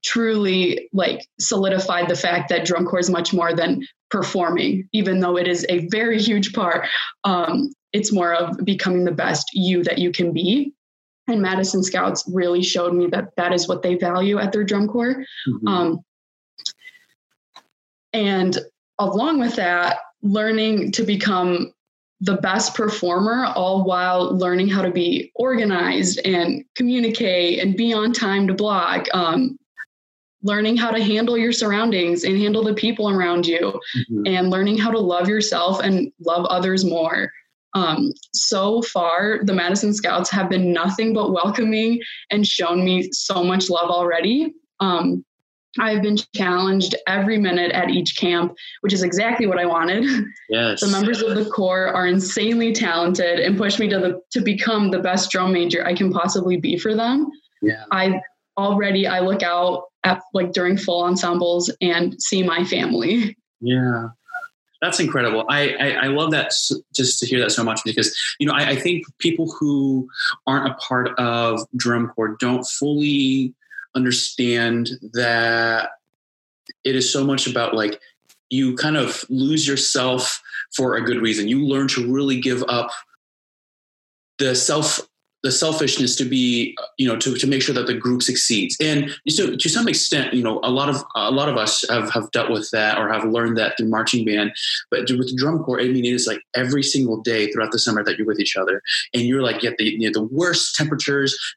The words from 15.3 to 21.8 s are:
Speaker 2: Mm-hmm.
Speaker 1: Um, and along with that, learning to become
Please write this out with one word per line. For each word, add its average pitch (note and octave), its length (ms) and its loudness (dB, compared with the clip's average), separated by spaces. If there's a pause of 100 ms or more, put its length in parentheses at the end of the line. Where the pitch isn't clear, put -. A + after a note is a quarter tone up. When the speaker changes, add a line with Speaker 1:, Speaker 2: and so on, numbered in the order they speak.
Speaker 2:
Mm-hmm. G#3+ 200 -2
Speaker 1:
Um, E3+ 320 0 (2000)
and F#3+ 460 2 (400)
along A3 400 2
with A#3 180 0
that, F3 420 0 (220)
learning G#3+ 720 2
to A3+ 120 0
become F#3 680 0 (480)